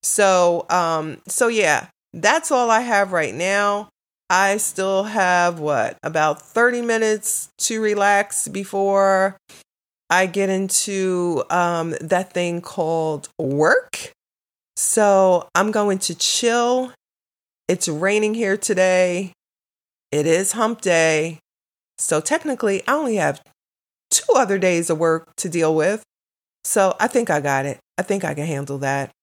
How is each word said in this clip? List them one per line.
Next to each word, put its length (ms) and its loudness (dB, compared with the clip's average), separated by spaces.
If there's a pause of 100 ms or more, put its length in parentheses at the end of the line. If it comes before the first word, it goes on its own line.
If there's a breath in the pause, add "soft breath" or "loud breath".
So, 640 2
um, 500 -2 (100)
so 200 0
yeah, 380 0 (260)
that's 380 0
all 200 2
I 100 4
have 320 0
right 220 -2
now. 540 -2 (400)
I 280 2
still 480 -2
have, 560 0
what, 420 -2
about 400 -2
thirty 400 0
minutes 760 -2
to 220 -4
relax 680 0
before 880 0 (760 loud breath)
I 160 4
get 220 -2
into, 1000 -2
um, 500 0
that 320 -2
thing 280 -2
called 680 -4 (100)
work. 720 0 (640)
So 800 2
I'm 160 2
going 300 0
to 160 -6
chill. 760 0 (760)
It's 200 -2
raining 460 0
here 220 0
today. 760 0 (800)
It 120 0
is 280 2
hump 280 -2
day. 580 2 (600)
So 220 0
technically, 680 -2
I 60 0
only 240 -2
have 260 -2 (680)
two 260 2
other 220 2
days 300 0
of 100 0
work 400 0
to 100 -6
deal 260 0
with. 280 0 (640)
So 360 2
I 80 2
think 220 0
I 100 2
got 240 -2
it. 140 -8 (180)
I 60 -4
think 220 -4
I 100 -4
can 120 -6
handle 320 -6
that. 320 -4 (120)